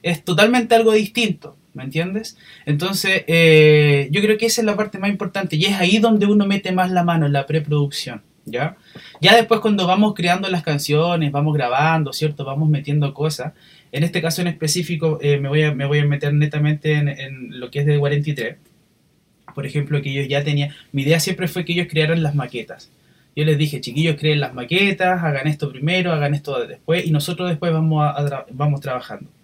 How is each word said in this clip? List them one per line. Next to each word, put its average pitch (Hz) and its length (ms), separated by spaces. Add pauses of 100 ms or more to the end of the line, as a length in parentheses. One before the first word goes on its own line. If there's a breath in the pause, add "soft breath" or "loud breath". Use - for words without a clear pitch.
es 175 200
totalmente 226 520
algo 226 180
distinto, 214 640 (160)
¿me 131 120
entiendes? 175 520 (300 loud breath)
Entonces, 185 600
eh, 151 840
yo 185 100
creo 214 160
que 226 100
esa 226 140
es 214 60
la 208 100
parte 202 220
más 196 100
importante 196 480
y 160 80
es 202 120
ahí 185 200
donde 214 300
uno 208 200
mete 196 260
más 180 180
la 180 140
mano 165 200
en 143 80
la 139 140
preproducción, 147 760 (240)
¿ya? 123 320 (460 loud breath)
Ya 202 120
después 226 260
cuando 202 260
vamos 202 260
creando 180 380
las 170 120
canciones, 151 680
vamos 147 220
grabando, 143 580
¿cierto? 147 320
Vamos 143 240
metiendo 143 460
cosas. 151 400 (380 soft breath)
En 143 100
este 170 180
caso 165 220
en 175 60
específico, 160 760
eh, 143 160
me 139 100
voy 151 140
a, 151 100
me 139 140
voy 147 140
a 147 40
meter 147 300
netamente 151 600
en, 147 140
en 131 520
lo 120 100
que 143 80
es 143 80
de 147 120
cuarenta 143 300
y 143 60
tres. 117 220 (1000)
Por 143 100
ejemplo, 143 380
que 139 80
ellos 139 180
ya 139 140
tenían, 143 280 (220 loud breath)
mi 139 100
idea 156 160
siempre 185 300
fue 180 160
que 175 80
ellos 175 160
crearan 156 340
las 147 120
maquetas. 120 560 (440 soft breath)
Yo 151 100
les 156 120
dije, 143 240
"Chiquillos, 147 380
creen 151 220
las 127 120
maquetas, 180 720
hagan 143 240
esto 151 240
primero, 170 420
hagan 147 220
esto 135 320
después, - 400
y 165 40
nosotros 165 380
después 170 240
vamos 160 300
a, 147 80
a 143 160
tra-, 139 240
vamos 143 300
trabajando". 123 500 (120)